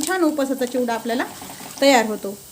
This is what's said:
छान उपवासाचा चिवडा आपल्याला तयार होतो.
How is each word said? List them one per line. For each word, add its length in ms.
छान 160
उपवासाचा 440
चिवडा 280
आपल्याला 300
तयार 260
होतो. 320